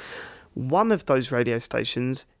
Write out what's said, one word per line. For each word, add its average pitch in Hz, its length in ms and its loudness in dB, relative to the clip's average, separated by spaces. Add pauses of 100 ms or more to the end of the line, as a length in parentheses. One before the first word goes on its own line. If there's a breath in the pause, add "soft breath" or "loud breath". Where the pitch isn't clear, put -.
(540 loud breath)
One 170 380 2
of 190 140 -2
those 131 260 2
radio 120 280 2
stations 123 680 -2 (140)